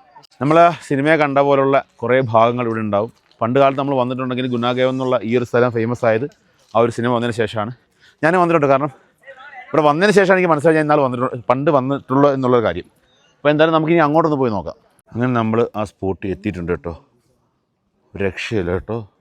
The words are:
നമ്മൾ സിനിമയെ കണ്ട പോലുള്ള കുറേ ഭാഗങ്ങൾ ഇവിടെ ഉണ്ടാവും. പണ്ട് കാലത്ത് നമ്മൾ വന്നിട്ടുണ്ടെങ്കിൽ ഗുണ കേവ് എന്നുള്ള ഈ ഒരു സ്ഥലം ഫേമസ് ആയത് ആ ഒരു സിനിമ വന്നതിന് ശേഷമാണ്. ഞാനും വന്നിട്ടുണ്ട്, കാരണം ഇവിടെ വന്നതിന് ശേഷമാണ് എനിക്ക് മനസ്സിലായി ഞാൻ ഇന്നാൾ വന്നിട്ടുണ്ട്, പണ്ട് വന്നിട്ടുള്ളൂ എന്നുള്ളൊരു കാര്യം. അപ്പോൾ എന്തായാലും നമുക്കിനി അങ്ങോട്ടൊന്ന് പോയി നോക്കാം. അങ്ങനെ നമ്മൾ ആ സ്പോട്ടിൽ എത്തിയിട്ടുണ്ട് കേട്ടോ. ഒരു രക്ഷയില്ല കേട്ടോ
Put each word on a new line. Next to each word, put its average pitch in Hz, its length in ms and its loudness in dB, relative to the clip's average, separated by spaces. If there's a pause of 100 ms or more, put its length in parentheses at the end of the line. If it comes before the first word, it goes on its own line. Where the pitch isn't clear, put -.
(420)
നമ്മൾ 165 320 4 (140)
സിനിമയെ 147 280 0
കണ്ട 143 220 0
പോലുള്ള 139 460 2 (180)
കുറേ 120 180 2
ഭാഗങ്ങൾ 120 460 2
ഇവിടെ 113 140 -4
ഉണ്ടാവും. 107 320 -2 (300)
പണ്ട് 120 180 0
കാലത്ത് 135 200 4
നമ്മൾ 139 160 -4
വന്നിട്ടുണ്ടെങ്കിൽ 127 520 -4
ഗുണ 120 240 -2
കേവ് 127 180 0
എന്നുള്ള 131 340 -2
ഈ 113 140 0
ഒരു 123 80 0
സ്ഥലം 120 260 0
ഫേമസ് 117 340 -4
ആയത് 113 200 0 (500)
ആ 110 40 4
ഒരു 117 120 2
സിനിമ 120 200 -2
വന്നതിന് 117 240 -2
ശേഷമാണ്. 110 360 -4 (520)
ഞാനും 170 180 2
വന്നിട്ടുണ്ട്, 165 260 2
കാരണം 135 240 0 (760)
ഇവിടെ 151 120 0
വന്നതിന് 160 340 2
ശേഷമാണ് 190 240 4
എനിക്ക് 180 140 0
മനസ്സിലായി 156 220 2
ഞാൻ 156 80 0
ഇന്നാൾ 151 180 2
വന്നിട്ടുണ്ട്, 127 480 -4
പണ്ട് 139 220 0
വന്നിട്ടുള്ളൂ 139 600 2
എന്നുള്ളൊരു 127 340 2
കാര്യം. 87 360 -8 (360)
അപ്പോൾ - 120 -2
എന്തായാലും 156 240 2
നമുക്കിനി 160 260 2
അങ്ങോട്ടൊന്ന് 151 380 2
പോയി 131 140 -2
നോക്കാം. 85 240 -8 (380)
അങ്ങനെ 123 200 -2
നമ്മൾ 113 420 0
ആ 104 80 -6
സ്പോട്ടിൽ 95 480 -8
എത്തിയിട്ടുണ്ട് 90 400 -6
കേട്ടോ. 82 340 -8 (1080)
ഒരു 98 80 -6
രക്ഷയില്ല 92 480 -4
കേട്ടോ 104 380 -8 (120)